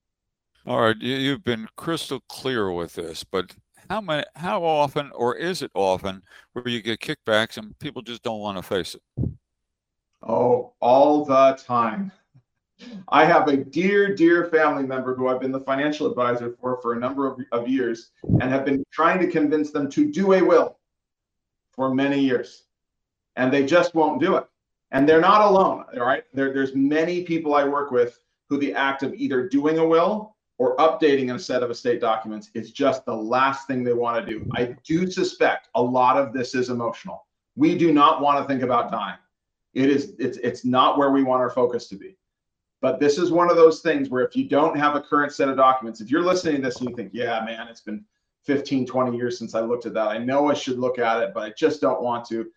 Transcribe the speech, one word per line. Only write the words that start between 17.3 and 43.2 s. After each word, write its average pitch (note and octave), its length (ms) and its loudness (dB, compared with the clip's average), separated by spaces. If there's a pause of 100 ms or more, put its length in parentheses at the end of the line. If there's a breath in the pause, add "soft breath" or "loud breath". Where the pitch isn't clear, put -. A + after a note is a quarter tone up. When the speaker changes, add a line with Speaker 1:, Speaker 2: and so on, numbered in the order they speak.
Speaker 2:
of A#2 160 -4
years B2 440 -2 (100)
and - 220 2
have C3+ 200 -2
been C3+ 260 -2
trying F3 300 2
to E3 60 2
convince D3+ 440 0
them C#3+ 200 -4
to D3 200 0
do F#3+ 220 2
a F#3 100 4
will E3 360 4 (920)
for C3 220 -2
many C#3 240 0
years, C3 460 -2 (720)
and B2+ 160 2
they C#3 140 2
just E3+ 280 2
won't D3+ 240 2
do D#3+ 180 0
it. - 100 -2 (460)
And C3+ 140 2
they're D#3+ 140 8
not G3+ 220 6
alone, F#3+ 420 4 (100)
all B2 120 -4
right? C#3+ 260 0
There, C3+ 220 -2
there's C3+ 200 -2
many D#3+ 480 0
people D#3+ 320 -2
I C#3+ 100 4
work C#3+ 260 -2
with A#2+ 280 0 (300)
who C#3+ 80 -2
the C3+ 160 -2
act C3+ 300 -2
of B2 100 -6
either C3 340 -2
doing D3 320 0
a D#3+ 80 2
will F3+ 440 2 (280)
or B2+ 180 0
updating C#3 580 2
a - 40 -8
set B2 260 -4
of A#2 60 -4
estate A#2 300 -2
documents A2 540 -4
is A2+ 160 -10
just C3+ 340 -2
the A#2 100 -6
last B2 520 -2
thing B2+ 160 -4
they B2 100 -2
wanna A#2 320 -2
do. G#2+ 300 -10
I B2 300 -4
do F3+ 260 0
suspect - 640 -2
a B2 80 0
lot B2+ 340 4
of C3 160 0
this B2+ 220 -6
is B2+ 160 -2
emotional. A#2 560 -8 (300)
We D3+ 200 2
do D#3+ 160 4
not D3 280 4
wanna C#3+ 260 2
think C3 160 -2
about A#2+ 300 0
dying. G2+ 260 -8 (560)
It C3+ 160 2
is, - 280 -2
it's, B2 200 -4
it's - 260 -6
not B2+ 340 4
where C#3 120 4
we C#3 140 4
want B2+ 160 2
our B2 100 0
focus A#2+ 380 -2
to G2 80 -14
be. F#2+ 200 -20 (640)
But E3 200 -2
this C#3+ 180 2
is E3 140 0